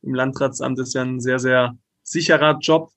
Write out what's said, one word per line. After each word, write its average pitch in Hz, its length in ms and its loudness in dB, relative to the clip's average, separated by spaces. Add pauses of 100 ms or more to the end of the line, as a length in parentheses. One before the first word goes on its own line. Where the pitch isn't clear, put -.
im 135 120 -6
Landratsamt 131 640 -2
ist 127 160 -6
ja 131 80 -2
ein 127 180 -6
sehr, 127 200 -2
sehr 123 360 2 (280)
sicherer 151 560 2
Job. 160 360 2